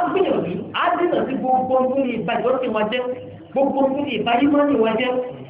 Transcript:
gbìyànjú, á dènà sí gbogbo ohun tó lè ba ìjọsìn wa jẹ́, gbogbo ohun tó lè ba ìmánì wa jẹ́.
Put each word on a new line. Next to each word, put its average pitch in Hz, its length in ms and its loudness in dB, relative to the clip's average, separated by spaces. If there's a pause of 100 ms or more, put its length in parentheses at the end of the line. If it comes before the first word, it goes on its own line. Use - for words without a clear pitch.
gbìyànjú, 262 520 0 (140)
á 277 140 -2 (100)
dènà 330 320 0
sí 262 80 -4
gbogbo 254 420 0
ohun 254 140 2
tó 269 140 0
lè 233 140 -4
ba 220 160 -4
ìjọsìn 247 400 0
wa 214 100 0
jẹ́, 247 200 -2 (440)
gbogbo 277 320 0
ohun 269 140 2
tó 285 100 -2
lè 247 200 -4
ba 233 100 0
ìmánì 285 420 4
wa 220 160 4
jẹ́. 247 200 0 (380)